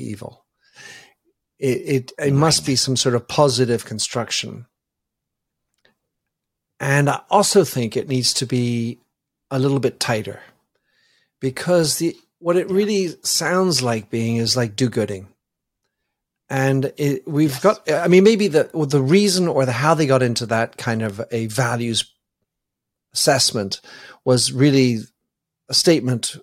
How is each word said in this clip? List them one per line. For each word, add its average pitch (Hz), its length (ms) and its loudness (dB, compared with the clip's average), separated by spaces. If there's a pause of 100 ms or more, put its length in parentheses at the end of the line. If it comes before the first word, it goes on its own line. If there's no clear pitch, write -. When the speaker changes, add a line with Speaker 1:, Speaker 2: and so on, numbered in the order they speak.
(100)
Speaker 1:
evil. - 340 -16 (1120)
It, 131 600 -2
it, 151 80 -2
it 139 60 2
must 143 320 2
be 135 120 0
some 131 180 -2
sort 120 220 0
of 113 100 -4
positive 123 580 2
construction. 113 840 -8 (2250)
And 139 300 2
I - 100 -2 (100)
also 196 340 4
think 120 320 -4
it 127 120 -6
needs 127 260 0
to 135 120 -4
be 120 520 -2 (520)
a 135 80 -4
little 135 220 0
bit 120 180 -2
tighter, 107 420 -6 (1000)
because 156 580 0
the, 170 180 -2 (220)
what 170 180 0
it 180 140 -2
really 196 380 0 (140)
sounds 170 600 0
like 117 280 -4
being 117 260 -2
is, 113 200 -2
like, 113 200 -2
do-gooding. 101 520 -2 (1200)
And 135 460 0
it, 143 300 -2
we've 151 240 0
Speaker 2:
Yes. 131 120 -10
Speaker 1:
got, 202 280 0
I 165 180 0
mean, 185 160 8
maybe 214 240 4
the, 147 220 2 (180)
the 139 140 2
reason 180 460 2
or 135 180 0
the, 123 60 -2
how 143 220 2
they 156 120 0
got 131 160 4
into 120 240 -2
that 113 300 -2
kind 113 260 -4
of 104 180 -6 (100)
a 113 160 -4
values 117 640 -4 (1000)
assessment 123 680 0 (440)
was 127 280 2
really 131 460 2 (680)
a 135 60 -8
statement 127 680 0